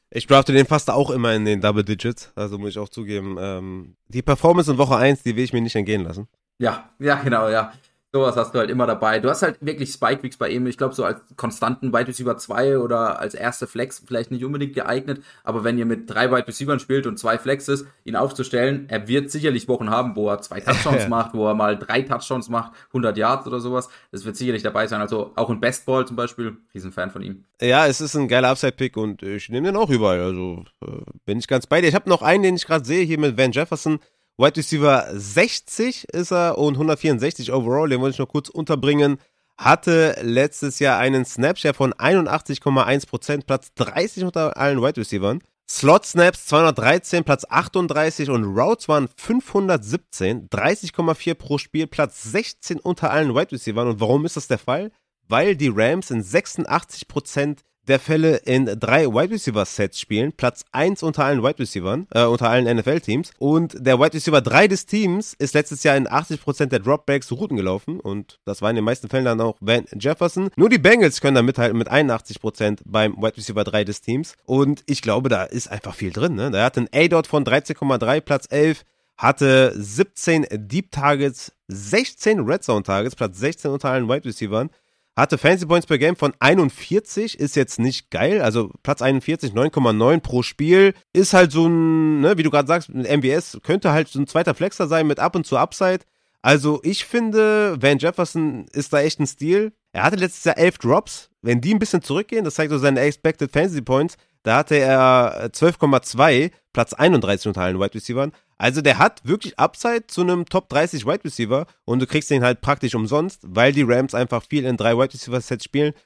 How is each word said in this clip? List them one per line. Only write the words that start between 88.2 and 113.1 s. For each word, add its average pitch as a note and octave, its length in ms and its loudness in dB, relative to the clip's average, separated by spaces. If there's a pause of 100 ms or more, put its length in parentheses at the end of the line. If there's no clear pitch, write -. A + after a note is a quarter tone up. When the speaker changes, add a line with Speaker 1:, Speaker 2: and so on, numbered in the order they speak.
Speaker 1:
also A2+ 280 0 (140)
Platz C#3+ 180 -2
einundvierzig, C3+ 520 -2
neun C3 180 0
Komma B2 220 2
neun B2 260 4
pro B2 240 -2
Spiel, F#3 500 4 (200)
ist F#3 200 4
halt F3+ 200 8
so E3 140 4
ein, D#3+ 520 4
ne, F3 180 4
wie E3 60 0
du D3 60 2
grad C#3+ 180 2
sagst, E3 220 0
ein B2+ 160 -6
M D3 160 2
V C3 80 2
S, D#3+ 340 -2
könnte F3+ 300 0
halt D#3 160 0
so C3 100 -8
ein C#3+ 80 -2
zweiter E3 260 0
Flexer F#3 340 -4
sein D#3+ 200 2
mit D3 140 0
ab F3 160 0
und D#3+ 100 -4
zu - 80 -2
Upside. F#3 440 0 (420)
Also C#3+ 420 4
ich F#3+ 220 -2
finde, G#3+ 760 2
Van C#3 180 4
Jefferson D#3 760 -2
ist C#3+ 180 -6
da D3 80 2
echt D3+ 220 0
ein C#3+ 40 2
Stil. F#3+ 460 -2 (220)
Er F#2 100 -2
hatte F3+ 140 2
letztes F3+ 260 -4
Jahr - 140 2
elf F3 220 4
Drops, - 500 0 (120)
wenn A#2+ 200 0
die F3+ 120 0
ein G#3+ 60 2
bisschen F#3+ 220 0
zurückgehen, G#3 420 -4
das D#3 120 -4
zeigt D#3 160 -2
so D3+ 60 0
seine C3+ 220 2
Expected D3 540 -2
Fantasy D#3+ 280 0
Points, C3+ 360 0 (260)
da A2 140 2
hatte D3+ 180 0
er, C3 720 4
äh, A#2 80 -6
zwölf E3 260 2
Komma C#3 220 4
zwei, C#3+ 500 2 (220)
Platz - 180 -2
einunddreißig G#2+ 560 2
unter F#2 140 -4
allen F#2 180 -2
Wide G2 160 -2
Receivern. B2+ 380 -6 (240)
Also C3+ 240 0
der C#3 180 4
hat - 260 4
wirklich F3+ 340 -4
Upside A#3 480 -2
zu - 140 -4
einem F3+ 240 0
Top - 240 -4
dreißig D3 360 -2
Wide E3 200 -2
Receiver C3 400 -2 (180)
und B2 180 0
du B2+ 60 0
kriegst - 220 -2
den C#3 120 4
halt B2 200 2
praktisch C#3 340 -2
umsonst, C#3+ 500 -2